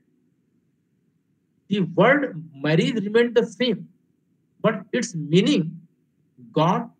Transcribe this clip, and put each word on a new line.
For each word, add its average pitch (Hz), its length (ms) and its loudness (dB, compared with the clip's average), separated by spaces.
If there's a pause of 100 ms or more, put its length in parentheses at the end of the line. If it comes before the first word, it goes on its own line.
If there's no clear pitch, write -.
(1700)
the 202 120 0
word 233 640 2 (120)
marriage 165 420 0
remained 220 380 0
the 220 120 2
same, 233 420 -4 (720)
but 214 220 0 (100)
its 240 220 -4
meaning 170 680 0 (720)
got 202 480 0